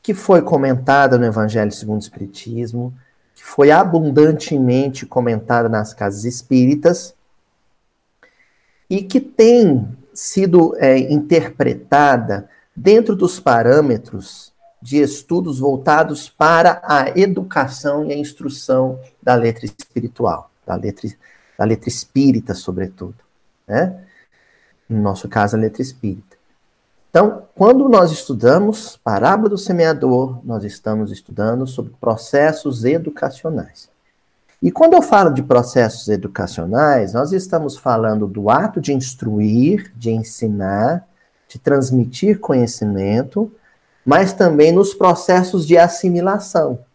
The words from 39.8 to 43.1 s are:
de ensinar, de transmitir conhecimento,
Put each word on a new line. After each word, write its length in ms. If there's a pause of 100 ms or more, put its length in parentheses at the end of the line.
de 160
ensinar, 920 (440)
de 100
transmitir 840
conhecimento, 1120 (540)